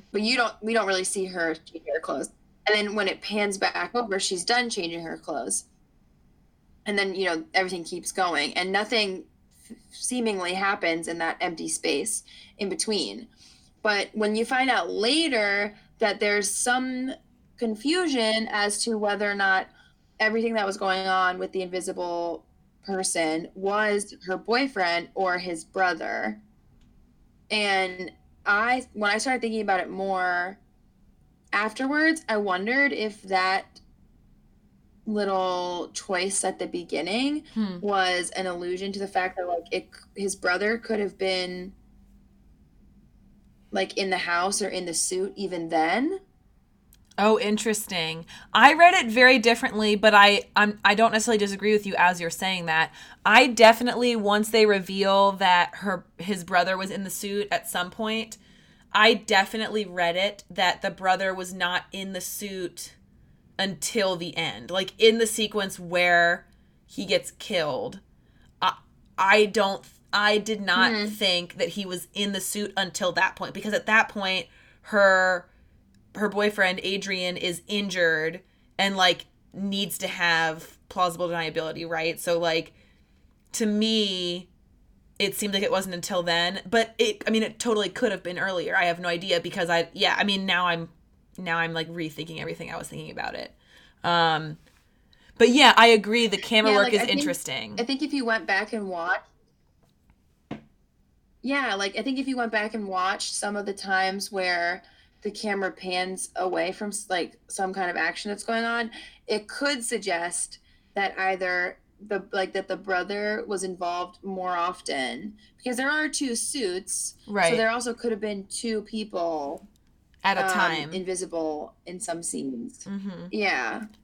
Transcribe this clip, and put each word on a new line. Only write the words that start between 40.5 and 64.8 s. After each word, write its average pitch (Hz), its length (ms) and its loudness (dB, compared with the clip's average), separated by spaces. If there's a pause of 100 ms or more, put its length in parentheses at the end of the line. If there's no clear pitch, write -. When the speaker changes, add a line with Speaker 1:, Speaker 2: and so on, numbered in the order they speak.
Speaker 1:
could 220 220 -4
have 190 180 -6
been, 185 540 -4 (2000)
like, 190 280 -2
in 196 120 -2
the 185 80 0
house 180 440 0
or 196 60 -2
in 180 180 -6
the 170 80 -6
suit 190 420 -2
even 175 320 -6
then. 190 520 0 (1000)
Speaker 2:
Oh, 214 180 6
interesting. 190 840 -2 (280)
I 254 200 10
read 349 220 10
it 339 160 2
very 254 280 8
differently, 214 560 2
but 208 200 6
I, 202 300 10 (120)
I'm, 208 280 4
I 202 100 6
don't 220 180 6
necessarily 220 260 2
disagree 196 340 0
with 208 140 2
you 190 120 -4
as 175 220 4
you're 170 100 -4
saying 185 360 -4
that. 160 260 2 (340)
I 233 200 10
definitely, 233 720 6
once 208 340 2
they 220 160 6
reveal 196 640 4
that 185 440 4
her, 190 300 -4 (120)
his 175 260 -4
brother 180 320 2
was 190 140 -4
in 190 140 -6
the 185 60 -10
suit 202 420 -6
at 170 160 -2
some 180 220 -4
point, 220 480 -6 (540)
I 220 220 8
definitely 208 720 0
read 175 320 0
it 196 340 -2
that 180 320 0
the 196 80 -2
brother 185 440 0
was 185 180 -8
not 180 400 -2
in 190 200 -8
the 185 80 -8
suit - 720 -10 (640)
until 190 580 -2
the 170 200 -10
end. 123 340 -6
Like, 185 280 -4